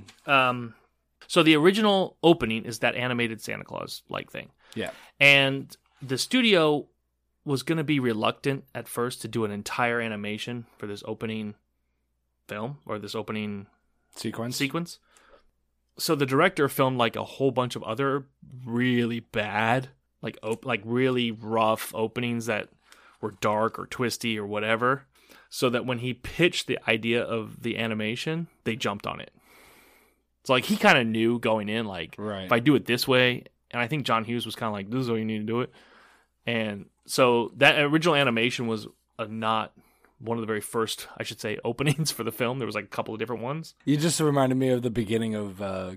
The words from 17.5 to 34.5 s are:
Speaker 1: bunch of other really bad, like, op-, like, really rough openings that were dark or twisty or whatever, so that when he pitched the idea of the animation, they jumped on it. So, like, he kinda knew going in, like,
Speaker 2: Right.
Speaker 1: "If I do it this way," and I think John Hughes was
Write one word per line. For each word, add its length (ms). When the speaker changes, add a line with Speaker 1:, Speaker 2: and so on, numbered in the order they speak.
Speaker 1:
bunch 240
of 80
other 420
really 560
bad, 680
like, 220
op-, 240
like, 180
really 460
rough 640
openings 520
that 220
were 200
dark 380
or 80
twisty 520
or 80
whatever, 600
so 220
that 160
when 120
he 140
pitched 540
the 120
idea 340
of 400
the 160
animation, 720
they 120
jumped 300
on 140
it. 120
So, 80
like, 140
he 100
kinda 280
knew 340
going 300
in, 180
like, 320
Speaker 2:
Right. 280
Speaker 1:
"If 60
I 80
do 140
it 120
this 200
way," 380
and 100
I 60
think 200
John 180
Hughes 220
was 100